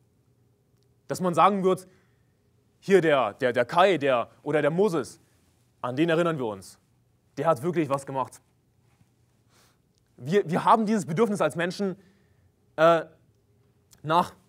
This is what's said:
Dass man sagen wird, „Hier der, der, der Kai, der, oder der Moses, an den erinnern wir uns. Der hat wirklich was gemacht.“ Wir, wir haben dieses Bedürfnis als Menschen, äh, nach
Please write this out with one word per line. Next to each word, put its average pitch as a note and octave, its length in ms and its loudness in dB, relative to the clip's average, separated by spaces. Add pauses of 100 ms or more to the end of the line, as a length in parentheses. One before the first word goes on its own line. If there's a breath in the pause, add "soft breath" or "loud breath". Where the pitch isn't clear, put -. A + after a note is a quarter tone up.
(1080)
Dass C#3 140 -8
man F3+ 140 -2
sagen F#3+ 280 2
wird, F#3 240 0 (920 soft breath)
„Hier F#3 200 4
der, C3+ 340 2
der, B2 180 -2
der A#2+ 120 0
Kai, F3 320 2
der, C3 320 0 (140)
oder D3 180 -2
der D3 100 2
Moses, E3 500 -2 (600)
an B2 160 -8
den E3 140 2
erinnern E3 260 0
wir B2+ 100 -6
uns. G2 320 -12 (580)
Der C#3 100 -4
hat D3 160 0
wirklich D#3+ 260 -2
was C#3 160 -4
gemacht.“ C3+ 380 -10 (1700 soft breath)
Wir, D#3 340 -2
wir - 140 -2
haben A3 200 4
dieses G3+ 220 0
Bedürfnis G3 340 0
als D#3 160 -2
Menschen, F3+ 400 -4 (800 soft breath)
äh, E3 280 4 (1000)
nach D#3+ 320 0 (140)